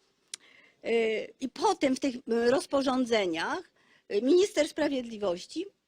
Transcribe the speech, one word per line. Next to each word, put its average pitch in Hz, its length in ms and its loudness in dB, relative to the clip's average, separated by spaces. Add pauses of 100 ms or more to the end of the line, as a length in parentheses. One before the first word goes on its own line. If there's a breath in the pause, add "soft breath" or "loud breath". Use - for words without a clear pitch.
(840 soft breath)
y, 220 560 0
i 254 80 -4
potem 302 480 0
w - 40 -6
tych, 269 160 0
y, - 40 -12 (300)
rozporządzeniach, 254 1200 0 (420 soft breath)
y, 208 100 0
minister 320 460 4
sprawiedliwości 240 960 -4 (220)